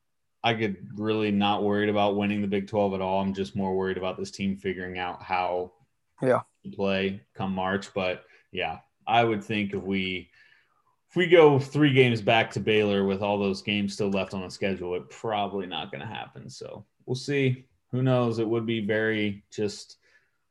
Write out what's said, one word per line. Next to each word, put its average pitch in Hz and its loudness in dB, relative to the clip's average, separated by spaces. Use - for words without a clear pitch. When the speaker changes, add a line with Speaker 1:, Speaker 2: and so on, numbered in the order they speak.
Speaker 1:
I 117 2
could 107 -2
really 107 0
not 101 2
worried 104 2
about 101 2
winning 101 0
the 101 -4
Big 98 -2
twelve 101 2
at 95 -4
all. 95 0
I'm 95 -2
just 95 -6
more 95 -2
worried 95 -2
about 92 -4
this 98 -8
team 98 -4
figuring 92 -8
out 90 -8
how 90 -2
Speaker 2:
Yeah. 123 2
Speaker 1:
to 98 -12
play 98 -2
come 95 -4
March. 95 -4
But, 92 -4
yeah, 85 -6
I 113 4
would 107 0
think 104 -4
if 92 -4
we, 92 -4
if - -14
we 180 2
go 156 10
three 147 2
games 123 6
back 113 4
to 104 -6
Baylor 104 4
with 98 0
all 101 0
those 98 -2
games 104 -2
still 101 -2
left 95 -2
on 95 -6
the 92 -10
schedule, 90 -4
it 90 -10
probably 101 -4
not 82 -10
gonna 69 -10
happen. - -14
So - -16
we'll 131 -6
see. 131 -2
Who 127 -2
knows? 123 2
It 107 0
would 113 0
be 113 -2
very 107 -2
just, - -8